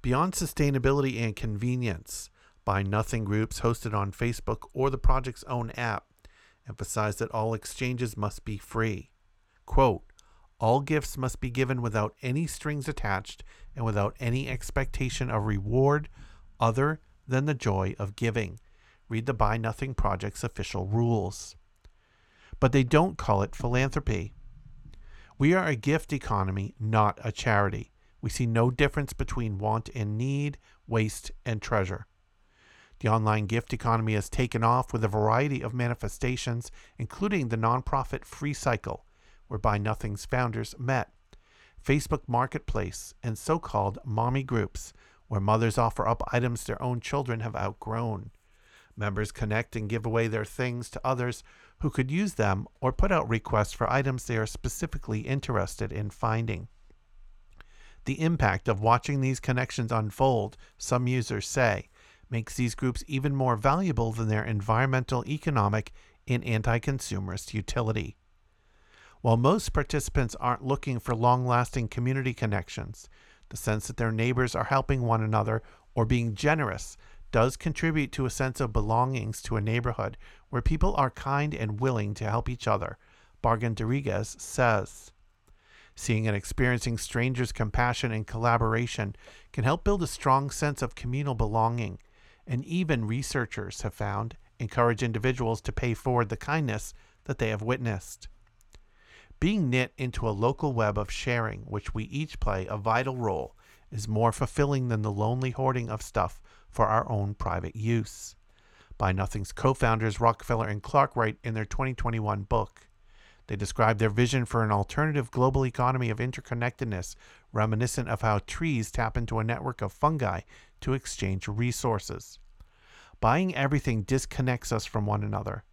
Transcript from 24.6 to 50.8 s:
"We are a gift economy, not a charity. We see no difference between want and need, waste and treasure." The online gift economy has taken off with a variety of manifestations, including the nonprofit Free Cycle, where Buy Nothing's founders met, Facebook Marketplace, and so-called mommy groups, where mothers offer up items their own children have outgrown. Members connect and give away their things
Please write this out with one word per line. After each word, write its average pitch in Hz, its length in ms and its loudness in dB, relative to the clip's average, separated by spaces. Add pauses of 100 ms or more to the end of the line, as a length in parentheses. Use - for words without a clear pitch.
"We 151 160 6
are 185 100 4
a 151 120 0
gift 143 360 0
economy, 98 680 -2
not 107 460 4
a 110 80 -2
charity. 101 600 0 (280)
We 113 80 -4
see - 160 -2
no 117 260 4
difference 139 420 0
between 110 460 -4
want 110 360 -2
and 107 240 -2
need, 139 400 -2 (300)
waste 110 420 0 (160)
and 110 160 -2
treasure." 95 440 0 (920)
The 110 100 0
online 107 380 4
gift 113 260 -2
economy 113 420 0
has 101 140 0
taken 117 360 0
off 123 280 2
with 113 120 0
a 107 40 2
variety 113 540 2
of 120 100 -6
manifestations, 120 1000 -4 (260)
including 170 500 -2
the 113 80 0
nonprofit 123 680 0
Free - 280 -6
Cycle, 110 540 -2 (400)
where 110 120 -6
Buy 104 200 2
Nothing's 104 480 -4
founders 113 520 -2
met, 123 360 -2 (680)
Facebook 143 460 0
Marketplace, 117 960 -2
and 113 160 -4
so-called 107 680 -2
mommy 123 380 0
groups, 120 500 -4 (360)
where 104 120 0
mothers 110 380 4
offer 117 280 2
up 117 240 0
items 120 340 0
their - 180 -6
own 123 180 -2
children 123 400 -4
have 113 160 -4
outgrown. 110 760 -4 (640)
Members 104 340 -2
connect 110 460 -2
and 107 120 -4
give 110 160 -2
away 117 220 2
their 107 180 -2
things 123 460 -4